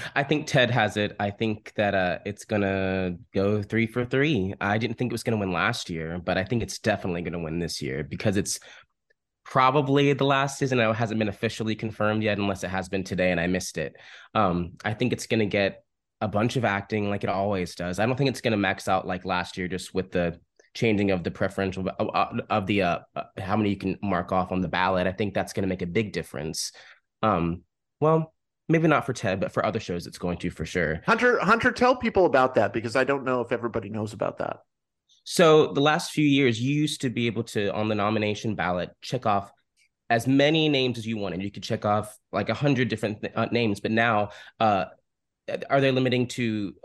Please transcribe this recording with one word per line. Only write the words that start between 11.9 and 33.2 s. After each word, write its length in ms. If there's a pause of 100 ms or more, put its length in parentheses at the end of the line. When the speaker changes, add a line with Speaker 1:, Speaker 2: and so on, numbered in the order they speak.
Speaker 1:
yet, 160
unless 260
it 60
has 180
been 160
today 260
and 80
I 80
missed 300
it. 180 (380)
Um, 400 (100)
I 100
think 200
it's 120
gonna 200
get 400 (340)
a 80
bunch 300
of 80
acting 440
like 140
it 60
always 440
does. 260
I 60
don't 120
think 120
it's 120
gonna 160
max 320
out 180
like 160
last 340
year, 120
just 240
with 180
the 260 (360)
changing 380
of 120
the 80
preferential, 560
uh, 160
uh, 460
of 180
the, 140
uh, 180 (160)
uh, 80 (140)
how 180
many 140
you 80
can 260
mark 300
off 180
on 80
the 80
ballot. 400
I 60
think 200
that's 200
gonna 140
make 140
a 60
big 240
difference. 640 (480)
Um, 420 (360)
well, 340 (360)
maybe 180
not 180
for 60
Ted, 300
but 100
for 140
other 160
shows, 260
it's 100
going 200
to 120
for 140
sure. 420
Speaker 2:
Hunter, 340
Hunter, 300
tell 280
people 280
about 300
that 160
because 240
I 80
don't 220